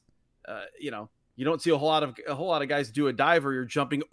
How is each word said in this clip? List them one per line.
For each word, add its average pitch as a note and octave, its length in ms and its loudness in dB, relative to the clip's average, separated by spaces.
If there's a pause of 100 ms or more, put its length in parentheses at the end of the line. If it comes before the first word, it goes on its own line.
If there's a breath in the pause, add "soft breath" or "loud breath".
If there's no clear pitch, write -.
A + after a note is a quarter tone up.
(480)
uh, G2 180 -10 (140)
you C#3 120 -8
know, G#2+ 180 -10 (260)
you B2+ 80 -8
don't D#3+ 180 0
see E3+ 100 2
a D3 60 6
whole D3 120 2
lot D#3 140 4
of, B2+ 120 -4 (120)
a D3 80 -4
whole E3 120 -4
lot D#3+ 140 2
of C#3 80 -4
guys C#3+ 220 0
do C#3+ 160 2
a B2+ 60 0
dive D3 300 4
where C#3 100 -2
you're B2+ 120 -2
jumping C#3 480 -2